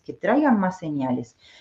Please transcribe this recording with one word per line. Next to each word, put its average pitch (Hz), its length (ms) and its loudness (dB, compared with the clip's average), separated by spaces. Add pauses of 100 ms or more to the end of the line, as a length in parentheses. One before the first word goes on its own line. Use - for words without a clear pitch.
que 139 80 -12
traigan 240 460 2
más 185 200 0
señales. 131 580 -4 (240)